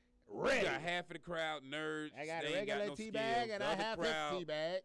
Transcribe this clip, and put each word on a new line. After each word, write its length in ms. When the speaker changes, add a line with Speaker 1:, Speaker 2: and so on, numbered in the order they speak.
Speaker 1:
Ready. 320
Speaker 2:
you 120
got 100
half 280
of 40
the 60
crowd 440
nerds. 520
Speaker 1:
I 120
got 160
Speaker 2:
They 100
Speaker 1:
a 40
Speaker 2:
ain't 100
got 60
Speaker 1:
regular 160
Speaker 2:
no 60
Speaker 1:
tea 120
Speaker 2:
skills. 60
Speaker 1:
bag 360
and 120
Speaker 2:
The 40
Speaker 1:
I 60
Speaker 2:
other 120
Speaker 1:
have 160
Pepsi 20
Speaker 2:
crowd, 460
Speaker 1:
bag. 380